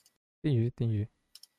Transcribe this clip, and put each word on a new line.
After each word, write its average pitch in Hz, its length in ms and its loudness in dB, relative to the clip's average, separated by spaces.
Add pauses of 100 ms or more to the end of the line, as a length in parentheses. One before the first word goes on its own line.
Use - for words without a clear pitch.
(420)
Entendi, 120 240 2
entendi. 113 420 -2 (500)